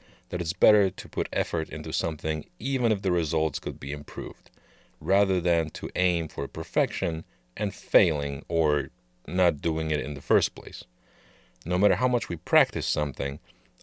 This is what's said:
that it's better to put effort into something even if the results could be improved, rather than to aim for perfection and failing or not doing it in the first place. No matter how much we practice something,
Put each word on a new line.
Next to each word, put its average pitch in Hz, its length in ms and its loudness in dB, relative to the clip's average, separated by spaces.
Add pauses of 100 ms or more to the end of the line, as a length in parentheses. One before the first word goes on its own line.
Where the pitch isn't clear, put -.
(280)
that 87 120 -4
it's 85 120 -2
better 107 380 6
to - 180 -10
put - 240 -4
effort 87 360 -2
into 78 240 -8
something 78 520 -2 (140)
even 123 340 0
if 101 100 -2
the 95 100 0
results 80 460 0
could 73 220 -8
be 69 120 -6
improved, - 580 -10 (500)
rather 95 400 2
than 82 300 2
to - 240 -8
aim 87 340 0
for 71 200 -6
perfection 82 760 -4 (320)
and 101 180 -4
failing 73 760 2
or 76 420 2 (360)
not 87 340 2
doing 80 300 -2
it 76 100 0
in 69 140 -6
the 69 60 -8
first - 340 2
place. - 300 -14 (800)
No 87 140 0
matter 95 180 4
how 123 120 0
much 123 200 -2
we 85 80 -4
practice 135 500 0
something, 71 520 -2 (440)